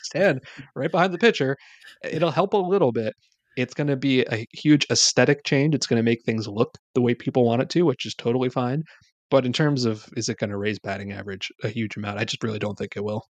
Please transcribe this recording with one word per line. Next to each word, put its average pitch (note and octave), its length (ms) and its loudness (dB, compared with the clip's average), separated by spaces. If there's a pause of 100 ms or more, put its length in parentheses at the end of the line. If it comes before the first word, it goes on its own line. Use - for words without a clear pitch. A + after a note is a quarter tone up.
stand D3+ 380 0 (340)
right - 160 -4
behind F3 220 2
the F3 60 -6
pitcher." D3 360 2 (480)
It'll D#3+ 280 0
help F#3 220 0
a G#3+ 40 2
little F3+ 340 2
bit. A2 220 -4 (440)
It's B2+ 160 -4
gonna D3 240 0
be C3 280 2
a A2 280 -4
huge D3+ 360 4
aesthetic B2+ 560 2
change. D3 300 2
It's - 120 -4
gonna A#2 160 2
make A#2 220 2
things A2 240 -2
look G#2 280 -2 (180)
the B2+ 60 4
way A#2+ 140 2
people B2+ 300 0
want A#2 160 2
it - 100 -4
to, F3 120 2
which C3+ 220 0
is A2 100 -8
totally B2+ 340 0
fine. C3 340 -2 (460)
But C3+ 160 4
in B2 80 -2
terms D3 320 2
of, G#2+ 200 -2 (120)
is A2+ 120 -4
it A2+ 80 -4
gonna G#2 200 -4
raise G2+ 220 -4
batting G2+ 340 -8
average G2 360 -10 (140)
a A2+ 60 -4
huge A2 280 -6
amount? G#2 220 -6
I A2+ 60 -2
just - 180 -8
really G#2+ 160 -4
don't G2+ 180 -6
think G#2 200 -8
it G2+ 80 -4
will. G#2+ 180 -6 (100)